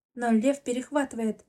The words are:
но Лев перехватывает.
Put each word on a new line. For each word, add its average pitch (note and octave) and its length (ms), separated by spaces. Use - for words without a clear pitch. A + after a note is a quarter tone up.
но A#3+ 160
Лев A#3+ 320
перехватывает. B3 880